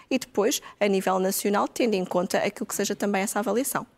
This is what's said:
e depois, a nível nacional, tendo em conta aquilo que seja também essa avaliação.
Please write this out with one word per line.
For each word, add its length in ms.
e 80
depois, 420
a 80
nível 280
nacional, 480
tendo 280
em 100
conta 360
aquilo 260
que 100
seja 180
também 280
essa 180
avaliação. 480